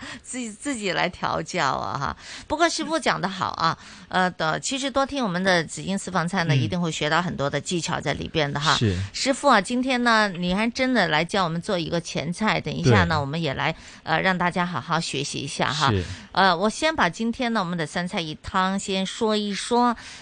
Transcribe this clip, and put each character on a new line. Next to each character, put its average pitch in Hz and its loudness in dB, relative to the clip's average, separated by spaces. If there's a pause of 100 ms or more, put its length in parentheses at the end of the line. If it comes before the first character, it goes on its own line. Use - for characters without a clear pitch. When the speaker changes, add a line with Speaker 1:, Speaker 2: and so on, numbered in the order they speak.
Speaker 1:
<laughs> 247 -14
自 - -12
己， 240 -6
自 269 -6
己 208 -2
来 160 2
调 165 -4
教 165 -2
啊 127 -2
哈。 139 -4 (320)
不 - -4
过 330 2
师 320 -4
傅 311 -2
讲 202 0
得 165 -2
好 185 -4
啊， - 0 (300)
呃， 180 2
的， 156 -2
其 269 -4
实 269 -2
多 269 2
听 269 -4
我 208 0
们 180 -2
的 180 4
紫 156 -10
金 185 -2
私 - -8
房 170 0
菜 180 0
呢， 147 4
Speaker 2:
嗯。 131 4
Speaker 1:
一 113 2
定 175 -2
会 170 0
学 151 -2
到 160 4
很 151 -4
多 139 0
的 143 -2
技 170 -2
巧 147 -2
在 143 -2
里 - -6
边 143 0
的 143 -4
哈。 151 4
Speaker 2:
是。 104 4 (200)
Speaker 1:
师 262 0
傅 285 0
啊， 233 8
今 247 0
天 247 0
呢， 220 4
你 180 0
还 220 2
真 254 0
的 196 4
来 156 2
教 190 0
我 165 2
们 165 -2
做 180 -2
一 160 -2
个 170 0
前 156 -4
菜， 175 0
等 147 -4
一 160 -2
下 175 8
呢， 165 2
Speaker 2:
对。 151 2
Speaker 1:
我 - -2
们 147 -4
也 147 -2
来， 143 0 (280)
呃， 160 0
让 185 2
大 175 0
家 175 0
好 175 -6
好 160 -2
学 143 -4
习 - -6
一 131 -6
下 143 0
哈。 147 2
Speaker 2:
是。 95 2 (280)
Speaker 1:
呃， 185 6
我 185 2
先 311 0
把 - 4
今 226 -2
天 233 -2
呢， 220 2
我 185 0
们 170 -2
的 151 0
三 175 -4
菜 185 -4
一 156 -6
汤 190 0
先 190 -2
说 214 0
一 208 0
说， 240 2 (260)